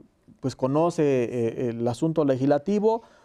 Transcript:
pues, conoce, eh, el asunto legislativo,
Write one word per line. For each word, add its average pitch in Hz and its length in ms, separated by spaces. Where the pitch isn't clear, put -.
pues, 131 140
conoce, 156 480
eh, 123 680
el 117 180
asunto 160 360
legislativo, 147 800